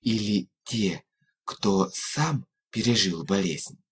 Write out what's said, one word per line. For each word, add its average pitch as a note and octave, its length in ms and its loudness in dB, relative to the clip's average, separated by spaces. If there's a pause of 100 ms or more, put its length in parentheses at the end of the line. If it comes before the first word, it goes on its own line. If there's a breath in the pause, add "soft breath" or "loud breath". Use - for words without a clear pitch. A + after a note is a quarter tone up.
или G#2 480 0 (140)
те, G2 400 -2 (400)
кто G2 500 0
сам D3 520 -2 (240)
пережил G2 540 2
болезнь F#2 580 -2 (100)